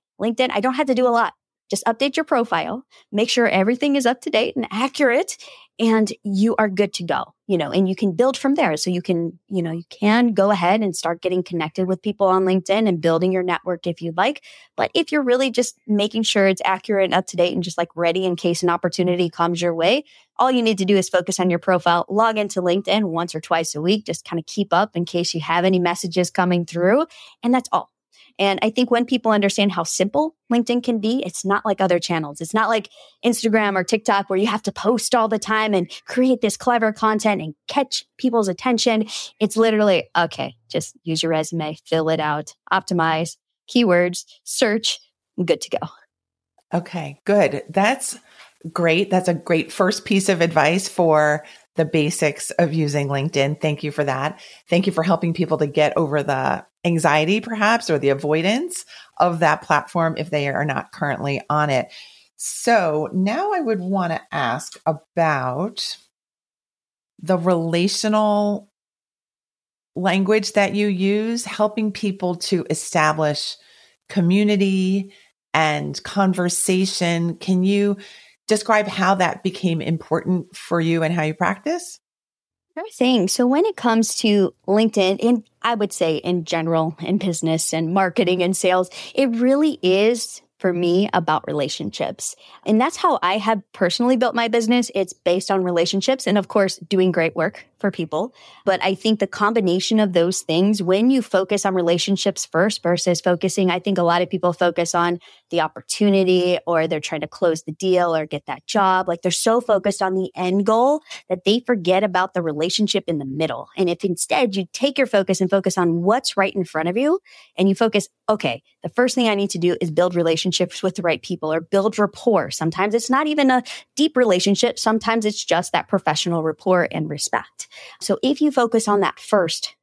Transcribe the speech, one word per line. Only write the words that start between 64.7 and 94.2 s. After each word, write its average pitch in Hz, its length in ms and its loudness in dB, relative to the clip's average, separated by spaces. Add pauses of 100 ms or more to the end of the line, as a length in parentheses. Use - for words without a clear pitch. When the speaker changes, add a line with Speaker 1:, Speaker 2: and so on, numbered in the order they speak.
Speaker 2:
about 156 1120 -2 (1200)
the 180 180 0
relational 202 1300 0 (1300)
language 190 580 0
that 202 220 0
you 208 120 0
use, 208 580 -2
helping 214 460 -2
people 190 440 -4
to 175 340 -2
establish 156 840 0 (540)
community 190 1040 2 (400)
and 147 500 0
conversation. 180 1300 0
Can 185 260 0
you 202 340 2 (520)
describe 214 380 2
how 190 280 0
that 180 260 0
became 175 400 -2
important 165 720 -2
for - 280 -2
you 165 200 2
and 160 120 0
how 170 100 0
you 156 100 -2
practice? 196 680 -4 (760)
Speaker 1:
Sure 403 120 -10
thing. 247 380 2
So 247 180 0
when 285 200 2
it 427 100 -2
comes 226 420 0
to 208 360 2 (140)
LinkedIn, 202 560 2
and 233 240 0 (140)
I 233 140 0
would 208 180 -2
say 160 240 0
in 175 260 -2
general, 160 560 -2
in 190 200 -2
business 160 520 -2
and 165 220 -2
marketing 180 480 2
and 185 160 0
sales, 185 320 2 (240)
it 269 140 2
really 262 560 2
is, 208 580 0 (160)
for 180 160 0
me, 175 400 2
about 160 320 0
relationships. - 920 -6 (300)
And 220 160 4
that's 302 160 0
how 320 240 0
I 185 160 0
have 208 240 0 (120)
personally 240 440 2
built 233 160 0